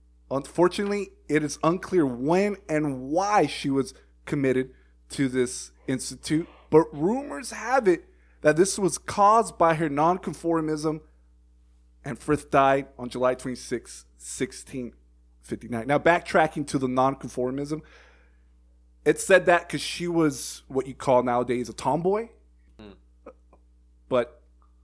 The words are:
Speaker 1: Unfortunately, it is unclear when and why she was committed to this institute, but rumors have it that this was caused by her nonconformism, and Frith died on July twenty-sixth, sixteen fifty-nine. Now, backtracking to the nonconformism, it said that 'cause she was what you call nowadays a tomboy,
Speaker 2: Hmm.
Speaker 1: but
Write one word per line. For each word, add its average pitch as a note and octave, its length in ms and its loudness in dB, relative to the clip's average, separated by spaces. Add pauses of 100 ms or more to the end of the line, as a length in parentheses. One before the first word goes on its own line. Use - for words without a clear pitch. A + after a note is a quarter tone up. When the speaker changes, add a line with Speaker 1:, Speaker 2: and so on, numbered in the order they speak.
(320)
Speaker 1:
Unfortunately, F#3+ 800 0 (180)
it D3+ 140 2
is C#3+ 200 -8
unclear E3+ 440 2
when D#3+ 500 0 (100)
and D3+ 340 -2 (100)
why G3 340 2
she - 240 -4
was C3+ 240 0 (320)
committed C3 460 0 (380)
to C3+ 200 -2
this B2 420 -4 (160)
institute, C#3 600 -4 (240)
but D#3+ 200 6
rumors B3+ 600 -4
have A3 360 0
it F3 180 2 (360)
that D3+ 160 4
this G3 220 2
was F#3+ 180 0
caused G#3+ 600 2
by E3 160 4
her D#3 160 -2
nonconformism, D#3+ 1120 -2 (1040)
and C3 140 -8
Frith - 320 -4
died C#3 380 4 (100)
on B2 120 -12
July B2+ 260 0
twenty-sixth, - 680 -10 (120)
sixteen - 760 -10 (460)
fifty-nine. A2+ 460 -10
Now, C#3+ 140 2
backtracking E3 680 2
to D3 120 -2
the C3 80 0
nonconformism, C3 920 -2 (1200)
it D#3 160 2
said F3+ 280 6
that E3 200 4
'cause D3 140 -6
she - 260 -8
was E3 600 0
what C3 180 -4
you C#3 80 -12
call B2 300 2
nowadays B2 460 -2
a A2 40 -14
tomboy, F#3 560 -2 (500)
Speaker 2:
Hmm. G#2 120 -20 (1160)
Speaker 1:
but B2 320 -2 (420)